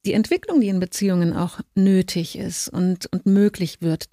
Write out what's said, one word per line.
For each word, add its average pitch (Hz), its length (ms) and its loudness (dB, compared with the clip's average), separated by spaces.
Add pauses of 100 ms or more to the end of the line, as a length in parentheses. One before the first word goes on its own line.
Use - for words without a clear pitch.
die 196 60 -2
Entwicklung, 339 480 0
die 202 80 2
in 190 100 0
Beziehungen 180 560 0
auch - 240 -4 (160)
nötig 185 640 2
ist - 300 -8
und, 180 440 -2
und 185 140 -2
möglich 196 540 2
wird 160 320 -2